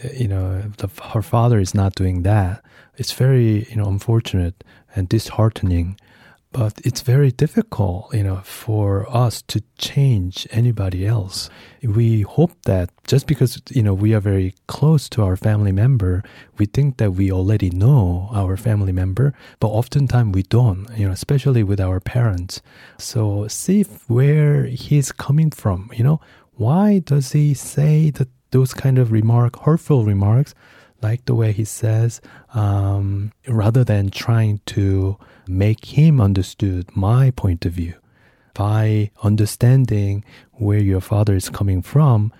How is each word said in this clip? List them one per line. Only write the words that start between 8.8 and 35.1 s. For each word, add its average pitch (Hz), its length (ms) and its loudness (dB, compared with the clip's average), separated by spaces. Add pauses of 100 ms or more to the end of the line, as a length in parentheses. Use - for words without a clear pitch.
us 117 360 -2
to 107 120 -4 (160)
change 107 760 -2
anybody 101 540 -2
else. 104 440 -4 (340)
We 113 380 2
hope 151 400 0
that 90 300 -2 (140)
just - 220 0
because, - 340 0 (100)
you 117 120 0
know, 104 100 2
we 107 200 2
are 107 80 0
very 95 340 0 (120)
close 151 420 0
to 110 140 0
our 92 120 2
family 104 380 0
member, 101 500 2 (340)
we 107 80 0
think 139 300 0
that 104 160 0
we 95 180 0
already 95 420 0
know 95 600 2
our 95 240 -2
family 101 380 -2
member, 95 400 0 (260)
but 113 80 0
oftentimes 117 640 0
we 95 100 0
don't, 101 520 0
you 104 100 -2
know, 92 60 0
especially 127 500 0
with 98 200 0
our 92 180 -2
parents. 95 640 -4 (360)
So 104 520 -4
see 202 320 0
if, - 280 -8
where 143 540 2
he's 131 480 -2
coming 151 400 0
from, 98 420 -4
you 117 120 0
know, 151 160 0 (320)
why 190 460 2
does 139 340 -2
he 147 200 2
say 151 580 0
that, 131 180 -4 (220)
those 131 220 2
kind 131 240 0
of 120 140 2
remark, 117 520 2
hurtful 147 420 2
remarks, 104 500 2 (460)
like 113 240 -4
the 123 100 0
way 110 160 0
he 104 140 -2
says, 113 560 -2 (320)
um, 101 800 -2 (120)
rather 117 380 2
than 101 260 0
trying 110 580 0
to 95 500 0 (300)